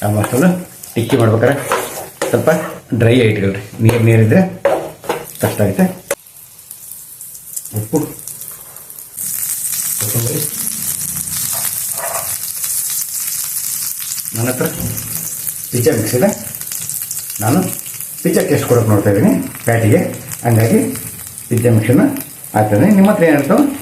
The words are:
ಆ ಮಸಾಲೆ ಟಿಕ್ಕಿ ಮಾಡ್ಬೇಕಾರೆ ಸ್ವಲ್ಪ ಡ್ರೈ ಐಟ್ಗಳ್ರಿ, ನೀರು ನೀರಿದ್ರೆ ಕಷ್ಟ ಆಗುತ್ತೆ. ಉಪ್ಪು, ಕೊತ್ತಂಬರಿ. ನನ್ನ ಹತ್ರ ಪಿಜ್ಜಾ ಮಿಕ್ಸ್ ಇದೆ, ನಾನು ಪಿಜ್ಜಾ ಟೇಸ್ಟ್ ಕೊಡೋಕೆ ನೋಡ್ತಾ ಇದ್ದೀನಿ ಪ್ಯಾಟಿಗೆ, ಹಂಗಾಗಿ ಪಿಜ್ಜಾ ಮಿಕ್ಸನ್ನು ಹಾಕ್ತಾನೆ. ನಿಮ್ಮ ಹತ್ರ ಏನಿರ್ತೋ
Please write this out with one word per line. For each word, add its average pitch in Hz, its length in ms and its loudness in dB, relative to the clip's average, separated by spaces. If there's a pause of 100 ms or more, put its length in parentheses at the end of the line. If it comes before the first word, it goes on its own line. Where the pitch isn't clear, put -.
ಆ 107 120 2
ಮಸಾಲೆ 123 320 4 (460)
ಟಿಕ್ಕಿ 113 280 0
ಮಾಡ್ಬೇಕಾರೆ 113 320 4 (760)
ಸ್ವಲ್ಪ 120 220 2 (500)
ಡ್ರೈ 117 160 6 (120)
ಐಟ್ಗಳ್ರಿ, 98 340 0 (220)
ನೀರು 113 260 6
ನೀರಿದ್ರೆ 113 320 6 (1000)
ಕಷ್ಟ 110 220 -2
ಆಗುತ್ತೆ. 101 220 2 (1900)
ಉಪ್ಪು, 110 200 -2 (2000)
ಕೊತ್ತಂಬರಿ. 117 420 -2 (4000)
ನನ್ನ 120 160 0
ಹತ್ರ 156 140 -2 (1040)
ಪಿಜ್ಜಾ 123 280 2
ಮಿಕ್ಸ್ 107 200 -2
ಇದೆ, 196 100 4 (1120)
ನಾನು 117 160 2 (640)
ಪಿಜ್ಜಾ 160 280 2
ಟೇಸ್ಟ್ - 200 2
ಕೊಡೋಕೆ 113 240 4
ನೋಡ್ತಾ 104 200 4
ಇದ್ದೀನಿ 151 200 4 (340)
ಪ್ಯಾಟಿಗೆ, 117 340 4 (440)
ಹಂಗಾಗಿ 117 340 4 (680)
ಪಿಜ್ಜಾ 120 280 2
ಮಿಕ್ಸನ್ನು 120 300 6 (480)
ಹಾಕ್ತಾನೆ. 107 320 4 (120)
ನಿಮ್ಮ 196 140 6
ಹತ್ರ 175 180 4
ಏನಿರ್ತೋ 143 260 4 (260)